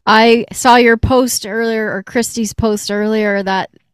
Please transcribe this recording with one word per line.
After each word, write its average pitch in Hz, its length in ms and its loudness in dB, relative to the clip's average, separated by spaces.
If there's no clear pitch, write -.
I 226 440 2
saw 247 260 4
your 233 200 4
post 247 480 0
earlier, 220 500 -4
or 196 60 -6
Christy's 233 520 -4
post 214 360 -2
earlier, 208 540 -2
that 190 260 -4